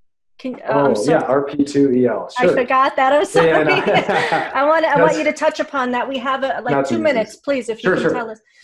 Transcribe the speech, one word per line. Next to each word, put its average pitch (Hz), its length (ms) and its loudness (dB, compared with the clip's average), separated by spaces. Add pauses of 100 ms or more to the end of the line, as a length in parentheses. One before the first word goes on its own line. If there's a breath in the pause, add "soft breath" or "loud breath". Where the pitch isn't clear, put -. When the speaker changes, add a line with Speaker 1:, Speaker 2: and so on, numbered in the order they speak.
(380)
Speaker 1:
can, 254 240 -10
uh, - 100 -6
I'm 143 200 2
Speaker 2:
Oh, - 20 2
Speaker 1:
so 110 180 -2
Speaker 2:
yeah, 151 100 4
R 135 220 0
P 143 200 -2
two 139 280 2
E 123 140 2
L. 107 320 -4
Speaker 1:
I 254 80 4
Speaker 2:
Sure. - 80 4
Speaker 1:
forgot 262 420 2
that. 269 160 4
I'm 311 220 2
Speaker 2:
Yeah, - 240 4
yeah, 359 240 2
Speaker 1:
sorry. - 480 0
Speaker 2:
no. - 200 -2
Speaker 1:
<laughs> - 40 -10
I 269 120 0
wanna, 320 200 2
I 285 100 0
want - 160 4
Speaker 2:
That's 311 60 -4
Speaker 1:
you 302 60 -2
to 294 80 0
touch 302 280 -2
upon 269 320 -4
that. 240 160 -4
We 269 100 -6
have, 262 260 -4
uh, 247 180 -4
like, 240 120 -2
Speaker 2:
That's 269 160 -2
Speaker 1:
two - 60 -2
Speaker 2:
easy. 320 60 -2
Speaker 1:
minutes, 254 340 -2
please, 269 320 -6
if 220 120 -8
Speaker 2:
Sure, 185 140 0
Speaker 1:
you - 60 -2
can 240 100 0
Speaker 2:
sure. 240 40 -2
Speaker 1:
tell 226 160 -6
us. 220 100 -16 (240 soft breath)